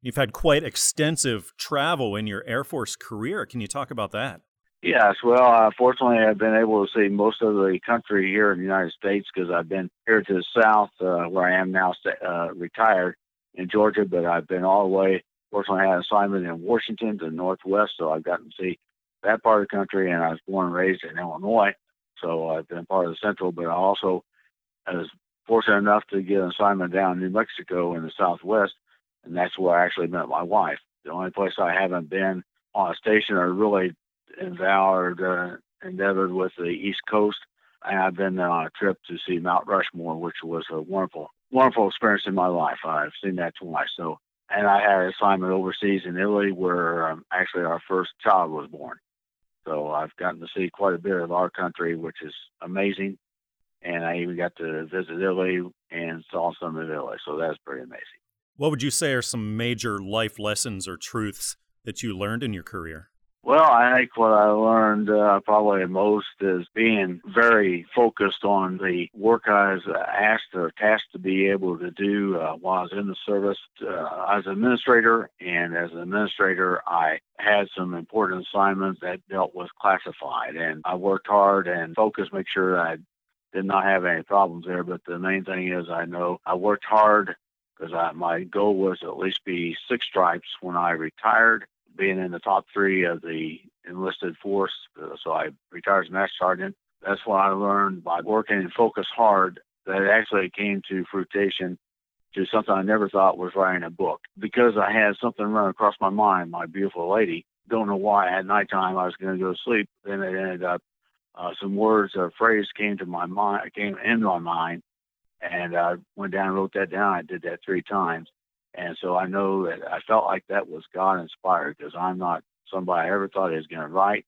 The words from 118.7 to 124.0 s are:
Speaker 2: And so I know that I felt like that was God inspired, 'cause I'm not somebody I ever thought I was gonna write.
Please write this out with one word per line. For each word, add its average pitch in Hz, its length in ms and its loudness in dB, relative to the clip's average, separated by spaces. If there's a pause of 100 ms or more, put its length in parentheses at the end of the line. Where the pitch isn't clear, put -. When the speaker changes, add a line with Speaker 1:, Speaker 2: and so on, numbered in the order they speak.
Speaker 2:
And 87 280 -10
so 90 140 -2
I 92 100 0
know 95 400 -2
that 82 140 -6 (120)
I 82 80 -6
felt 110 240 0
like 95 220 -4
that 98 200 -4
was 80 280 -14
God 95 260 0
inspired, 87 560 -4
'cause - 180 -16
I'm 90 220 -4
not 87 260 -4 (260)
somebody 90 380 -2
I 95 60 -2
ever 98 160 -2
thought 95 240 -2
I 80 40 -4
was 80 100 -8
gonna 78 220 -10
write. 95 400 0